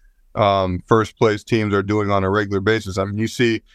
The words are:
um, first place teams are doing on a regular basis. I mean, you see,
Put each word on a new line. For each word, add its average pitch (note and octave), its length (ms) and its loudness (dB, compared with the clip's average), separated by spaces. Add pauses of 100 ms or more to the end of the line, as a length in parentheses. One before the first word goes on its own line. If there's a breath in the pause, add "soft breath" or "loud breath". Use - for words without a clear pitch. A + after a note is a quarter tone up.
(360)
um, F#2+ 500 0
first A2 320 2
place G#2+ 240 2
teams G#2+ 320 -2
are G2 80 2
doing G#2 300 0
on G2 100 2
a F#2+ 80 0
regular G2+ 300 0
basis. G#2 380 -2
I F#2+ 60 0
mean, G2+ 140 -6
you A2 100 -2
see, A2+ 340 -2 (120)